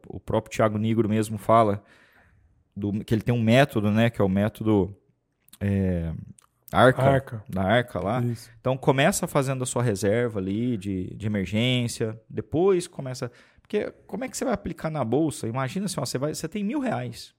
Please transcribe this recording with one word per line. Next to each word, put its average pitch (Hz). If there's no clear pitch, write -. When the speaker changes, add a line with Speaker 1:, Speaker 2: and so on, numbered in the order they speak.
Speaker 1:
o -
próprio -
Thiago 107
Nigro 110
mesmo 110
fala, 107
do, 101
que -
ele 107
tem 120
um 120
método, 113
né, 113
que -
é -
o 95
método, 101
é, 101
Arca, 123
Speaker 2:
Arca. 131
Speaker 1:
da 92
Arca 113
lá. 104
Speaker 2:
Isso. 120
Speaker 1:
Então, 131
começa 151
fazendo 135
a -
sua 123
reserva 110
ali 107
de, 95
de -
emergência, 110
depois 170
começa. 127
Porque -
como 202
é 175
que -
você -
vai 240
aplicar -
na 151
bolsa? 131
Imagina 131
assim, -
ó, 139
você 135
vai, 147
você 160
tem 208
mil 247
reais. 123